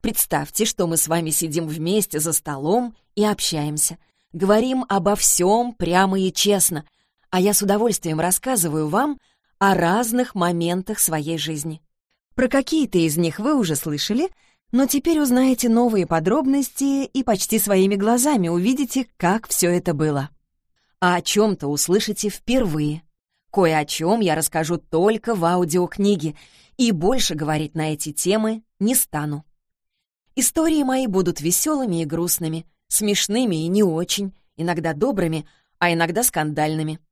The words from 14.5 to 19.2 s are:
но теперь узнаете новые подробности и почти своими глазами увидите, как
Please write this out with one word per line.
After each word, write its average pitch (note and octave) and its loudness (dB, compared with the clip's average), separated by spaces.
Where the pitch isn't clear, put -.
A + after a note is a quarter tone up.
но C4 4
теперь D4+ 0
узнаете B3+ 2
новые A3+ 4
подробности C4+ 0
и - -4
почти A3 0
своими G3 2
глазами A3+ 2
увидите, B3 0
как F#3+ 0